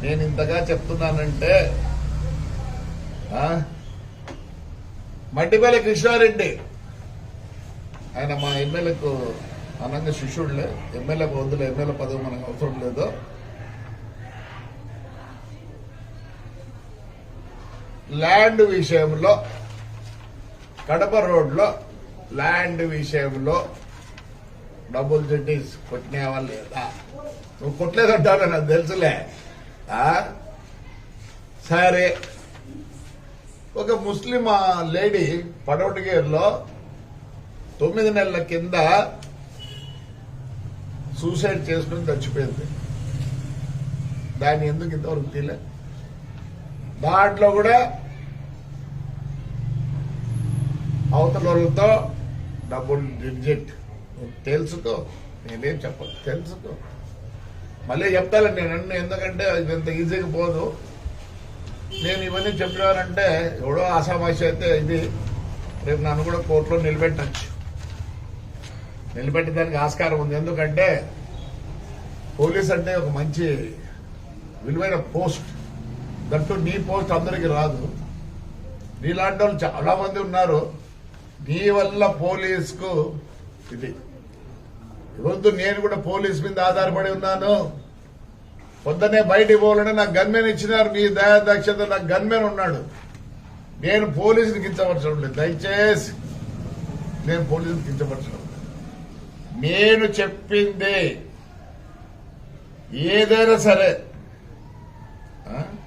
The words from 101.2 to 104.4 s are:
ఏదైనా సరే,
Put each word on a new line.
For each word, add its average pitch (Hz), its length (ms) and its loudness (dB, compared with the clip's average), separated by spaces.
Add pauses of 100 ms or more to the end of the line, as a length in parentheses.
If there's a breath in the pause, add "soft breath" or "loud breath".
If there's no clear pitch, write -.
ఏదైనా 220 420 8 (120)
సరే, 190 240 8 (1600)